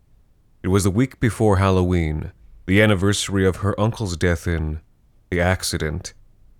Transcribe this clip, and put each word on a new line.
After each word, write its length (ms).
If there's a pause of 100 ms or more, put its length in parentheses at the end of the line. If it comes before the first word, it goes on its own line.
(640)
It 60
was 160
the 80
week 260
before 380
Halloween, 760 (360)
the 140
anniversary 640
of 120
her 240
uncle's 360
death 300
in 360 (460)
the 120
accident, 760 (460)